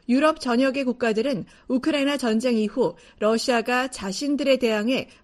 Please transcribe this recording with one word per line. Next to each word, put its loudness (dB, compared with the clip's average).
유럽 2
전역의 0
국가들은 -2
우크라이나 0
전쟁 0
이후 0
러시아가 0
자신들에 0
대항해 0